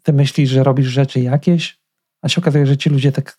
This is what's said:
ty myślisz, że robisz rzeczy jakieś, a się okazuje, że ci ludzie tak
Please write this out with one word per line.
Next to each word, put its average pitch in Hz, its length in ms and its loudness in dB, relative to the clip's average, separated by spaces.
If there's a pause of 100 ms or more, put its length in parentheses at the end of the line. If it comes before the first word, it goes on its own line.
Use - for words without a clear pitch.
ty 160 100 0
myślisz, 139 380 0
że 135 140 2
robisz 135 220 2
rzeczy 131 340 -2
jakieś, 147 580 -2 (440)
a 156 60 -4
się 170 120 -2
okazuje, 147 260 2
że 139 100 2
ci 147 140 -2
ludzie 139 220 2
tak - 260 -8